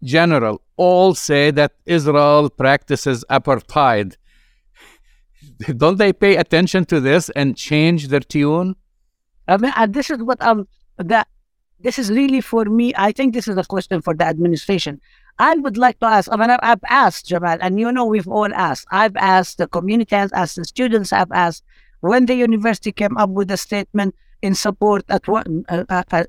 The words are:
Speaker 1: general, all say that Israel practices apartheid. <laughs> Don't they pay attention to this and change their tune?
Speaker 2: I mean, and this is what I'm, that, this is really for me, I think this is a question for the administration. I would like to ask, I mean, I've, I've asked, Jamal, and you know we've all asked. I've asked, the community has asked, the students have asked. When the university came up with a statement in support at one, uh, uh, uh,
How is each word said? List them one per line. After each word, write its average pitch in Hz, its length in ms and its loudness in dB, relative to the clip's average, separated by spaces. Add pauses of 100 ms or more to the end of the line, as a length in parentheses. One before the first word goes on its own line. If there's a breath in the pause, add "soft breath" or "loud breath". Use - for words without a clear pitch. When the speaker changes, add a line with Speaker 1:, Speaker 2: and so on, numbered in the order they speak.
Speaker 1:
general, 139 580 0 (160)
all 180 380 4
say 147 380 0
that 143 200 0 (140)
Israel 147 640 2
practices 135 800 -2
apartheid. 127 840 0 (1500 soft breath)
<laughs> 139 120 -4
Don't 165 180 4
they 202 160 4
pay 196 240 4
attention 180 500 2
to 156 140 2
this 143 300 2
and 139 260 -2
change 151 520 0
their 139 120 2
tune? 156 560 -2 (720)
Speaker 2:
I 185 80 4
mean, 247 200 0
and 214 160 2
this 269 160 -4
is 262 140 -6
what 240 180 -4
I'm, 214 280 0 (300)
that, 208 280 0 (540)
this 247 180 -6
is 208 120 -4
really 269 300 0
for 226 240 -2
me, 233 320 0
I 202 140 0
think 254 240 -2
this 226 140 -6
is 190 80 -4
a 185 80 -2
question 190 360 -6
for 165 140 -4
the 165 100 0
administration. 160 760 -2 (380 soft breath)
I 294 180 4
would 269 200 -6
like 247 220 2
to 233 80 -2
ask, 214 240 2
I 214 60 -2
mean, 226 140 2
I've, 247 120 2
I've 226 260 2
asked, 247 380 0
Jamal, 170 340 -2
and 185 200 -2
you 233 100 -2
know 254 140 -2
we've 214 240 -2
all 208 260 -2
asked. 165 380 -4
I've 202 240 2
asked, 185 420 0
the 175 80 -2
community 208 480 -2
has 202 180 0
asked, 175 240 -4
the 170 80 -10
students 226 460 -2
have 190 220 0
asked. 175 320 -2 (360)
When 233 260 2
the 254 80 0
university 226 580 0
came 208 240 -4
up 208 140 0
with 190 200 -4
a 190 60 -4
statement 202 580 -4 (280)
in 190 120 0
support 202 540 0
at - 180 -2
one, 180 420 -4
uh, 175 200 -4
uh, 180 240 -2
uh, 170 160 0